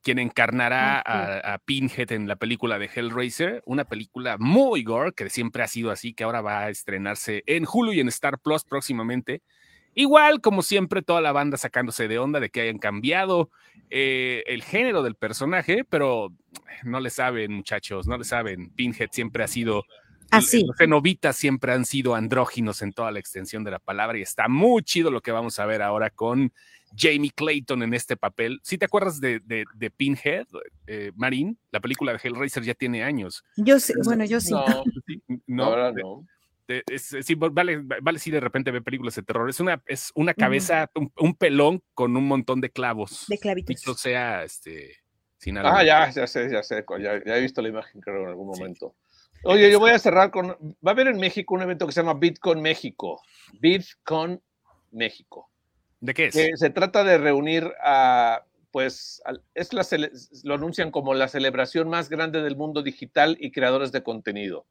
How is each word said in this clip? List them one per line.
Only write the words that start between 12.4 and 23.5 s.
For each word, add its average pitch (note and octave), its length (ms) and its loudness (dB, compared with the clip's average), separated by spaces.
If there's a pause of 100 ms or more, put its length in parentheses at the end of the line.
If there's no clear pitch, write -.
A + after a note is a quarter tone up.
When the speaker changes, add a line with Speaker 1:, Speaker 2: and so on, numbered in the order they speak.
Speaker 1:
de A2 80 -2
que A#2+ 140 -4
hayan A2 160 -2
cambiado, D#3 720 0 (400)
eh, C3 560 -2
el A#2+ 160 -6
género G#3+ 400 0
del A#2 140 -4
personaje, E3 680 -2
pero B2 480 0 (520)
no B2 160 -4
le B2+ 100 -6
saben, A#2+ 420 -2
muchachos, G2 540 -6
no A#2+ 100 -4
le A#2 80 -10
saben. G2 460 -6
Pinhead A#2+ 420 -4
siempre A2+ 320 -4
ha G#2 40 -4
sido, A2+ 340 -2 (480)
Speaker 2:
Así. A3 340 6
Speaker 1:
los D#3 140 -2
cenobitas D#3 580 4
siempre C3 360 0
han B2+ 120 2
sido B2+ 300 0
andróginos A2+ 680 0
en G2+ 120 -6
toda A2+ 180 -4
la G#2 80 -8
extensión G2 460 -10